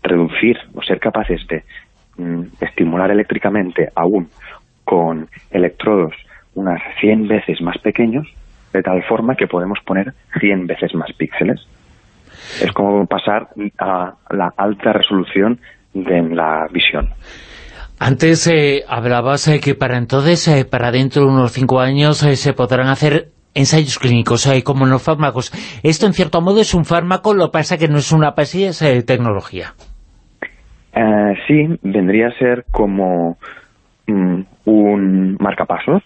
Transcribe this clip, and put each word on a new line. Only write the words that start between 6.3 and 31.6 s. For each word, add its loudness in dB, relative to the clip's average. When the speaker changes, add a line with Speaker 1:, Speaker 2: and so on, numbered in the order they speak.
Speaker 1:
unas -4
cien 2
veces -2
más -6
pequeños, -2
de 0
tal 0
forma 0
que -2
podemos -4
poner -4
cien 0
veces -4
más -6
píxeles. -4
Es -2
como 2
pasar -2
a -4
la -2
alta -2
resolución 0
de 0
la -2
visión. -2
Speaker 2:
Antes, 2
eh, 2
hablabas, 0
eh, 4
que -2
para -2
entonces, 0
eh, 4
para -2
dentro 2
de 6
unos 4
cinco 0
años, 2
eh, 4
se 0
podrán 0
hacer 0
ensayos 2
clínicos, 2
eh, 2
como 0
en 4
los 0
fármacos. -2
Esto, 2
en 4
cierto 0
modo, 2
es 0
un 2
fármaco, 0
lo 2
que -6
pasa -2
que 0
no 2
es 0
una 4
pastilla, -2
es, -6
eh, 2
tecnología. -4
Speaker 1:
Eh, 2
sí, 4